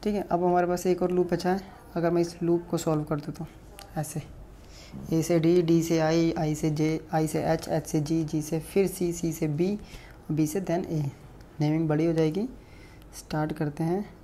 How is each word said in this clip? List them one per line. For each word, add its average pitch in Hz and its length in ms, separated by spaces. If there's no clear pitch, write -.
ठीक 208 120
है, 196 80
अब 175 220
हमारे 175 220
पास 175 200
एक 180 160
और 180 80
loop 180 220
बचा 175 180
है। 190 100
अगर 170 140
मैं 170 120
इस 170 200
loop 170 280
को 170 80
solve 156 260
कर 147 160
दूँ 147 140
तो 160 120
ऐसे, 151 260
ए 160 100
से 170 180
D, 170 220
डी 165 200
से 165 180
आई, 165 320
आई 156 220
से 156 160
जे, 156 420
आई 160 140
से 156 180
एच, 160 240
एच 156 180
से 160 140
जी, 160 240
जी 151 180
से 156 200
फिर 196 240
सी, 180 260
सी 170 200
से 156 160
B, 180 300
बी 156 160
से 175 160
then 175 240
ए। 160 160
Naming 156 280
बड़ी 151 180
हो 170 60
जाएगी। 160 360
Start 156 340
करते 151 320
हैं 180 200